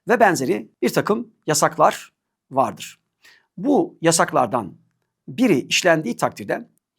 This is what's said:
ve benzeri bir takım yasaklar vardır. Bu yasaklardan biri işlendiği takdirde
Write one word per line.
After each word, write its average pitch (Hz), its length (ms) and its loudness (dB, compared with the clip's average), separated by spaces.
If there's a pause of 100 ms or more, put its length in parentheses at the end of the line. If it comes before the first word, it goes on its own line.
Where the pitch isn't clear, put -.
ve 226 120 2
benzeri 170 520 0 (100)
bir 180 80 0
takım 208 380 -2 (200)
yasaklar - 680 0 (380)
vardır. 117 480 -4 (580)
Bu 220 440 0
yasaklardan 156 720 0 (540)
biri 160 320 2
işlendiği 170 580 0
takdirde 123 520 -6 (300)